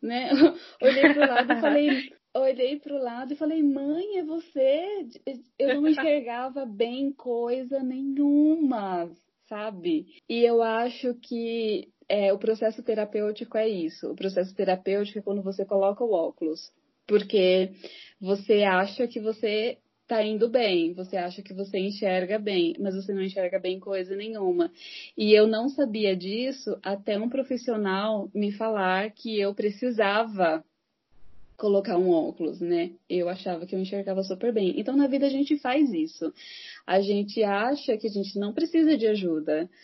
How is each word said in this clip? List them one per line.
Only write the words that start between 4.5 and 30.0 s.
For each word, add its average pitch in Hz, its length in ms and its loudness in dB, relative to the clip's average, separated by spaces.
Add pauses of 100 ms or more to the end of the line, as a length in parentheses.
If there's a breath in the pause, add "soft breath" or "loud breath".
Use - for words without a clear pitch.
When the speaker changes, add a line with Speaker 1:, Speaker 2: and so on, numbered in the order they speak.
Speaker 1:
Eu 269 240 2
não 302 60 4
enxergava 269 800 0
bem 240 480 -4
coisa 247 680 -4
nenhuma, 269 1300 2 (380)
sabe? 190 580 -4 (220 loud breath)
E 233 160 0
eu 233 180 4
acho 240 540 -2
que, 233 720 -4 (220)
é, 202 240 2
o 202 40 -2
processo 220 460 -2
terapêutico 214 720 -4
é 220 100 2
isso. 170 440 -4
O - 40 -10
processo 190 380 -2
terapêutico 196 640 -2
é - 20 -8
quando 202 200 -4
você 190 240 -4
coloca 202 380 0
o 226 80 0
óculos. 165 600 -2 (360)
Porque 190 640 2 (480 loud breath)
você 202 440 2
acha 196 440 2
que 240 120 -8
você 214 580 -2 (300)
tá 220 160 0
indo 214 260 0
bem, 190 440 2
você 185 240 -8
acha 180 240 -6
que 190 120 -18
você 196 260 -6
enxerga 190 580 -2
bem, 190 420 0
mas 196 160 -4
você 196 160 -6
não 190 120 -2
enxerga 190 360 -2
bem 185 200 -4
coisa 190 360 -6
nenhuma. 196 560 -2 (460 loud breath)
E 214 160 4
eu 214 140 10
não 226 220 0
sabia 214 460 0
disso 214 680 -6
até 202 340 -4
um 226 120 -2
profissional 214 1040 -2
me 208 180 0
falar 202 600 0
que 220 280 -6
eu 196 140 2
precisava 208 1080 0 (920)